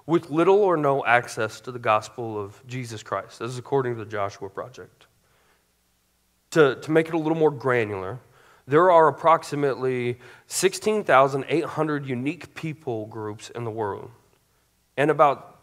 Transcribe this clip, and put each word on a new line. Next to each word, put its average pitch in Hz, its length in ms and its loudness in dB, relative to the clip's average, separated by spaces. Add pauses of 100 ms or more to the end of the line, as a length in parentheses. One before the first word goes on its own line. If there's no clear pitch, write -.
with 165 240 -2
little 170 300 4
or 185 180 2
no 143 280 0
access 117 560 0
to 127 120 -14
the 123 60 -12
gospel 110 640 -2
of 98 240 -16
Jesus 120 380 -10
Christ. - 360 -8
This 117 120 -8
is 127 60 -12
according 123 380 -4
to 110 100 -12
the 104 40 -16
Joshua 101 400 -8
Project. - 580 -16 (1400)
To, 139 240 4
to - 160 -10
make 160 180 2
it 165 40 -6
a 170 40 -2
little 160 200 -2
more 156 140 2
granular, 117 680 -4 (480)
there 160 220 4
are 165 200 8
approximately 131 1080 0 (300)
sixteen 208 560 -2
thousand 135 460 4
eight 147 160 0
hundred 147 400 -4
unique 135 500 -6
people 135 520 -8
groups 107 420 -12
in 120 160 -10
the 113 40 -6
world, 107 400 -6 (880)
and 147 160 4
about 143 520 2